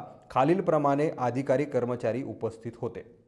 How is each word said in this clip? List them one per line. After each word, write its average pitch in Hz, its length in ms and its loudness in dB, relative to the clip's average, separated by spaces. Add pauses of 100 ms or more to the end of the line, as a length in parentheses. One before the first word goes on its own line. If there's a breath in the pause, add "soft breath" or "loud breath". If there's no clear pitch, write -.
(300)
खालीलप्रमाणे 151 880 4
अधिकारी 131 460 0
कर्मचारी 120 580 -2
उपस्थित 113 540 -8
होते. - 400 -10 (120)